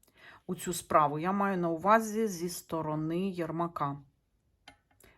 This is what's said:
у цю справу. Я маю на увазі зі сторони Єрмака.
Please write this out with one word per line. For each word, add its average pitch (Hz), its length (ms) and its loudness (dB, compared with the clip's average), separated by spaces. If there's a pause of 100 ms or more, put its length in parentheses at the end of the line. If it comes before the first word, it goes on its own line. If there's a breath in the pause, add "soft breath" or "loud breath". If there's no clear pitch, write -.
(460 loud breath)
у 185 80 -4
цю 175 180 -6
справу. 151 460 2
Я 175 140 0
маю 196 260 0
на 175 100 2
увазі 214 580 4
зі 180 220 -4
сторони 160 800 -4
Єрмака. 165 720 -4 (1200 soft breath)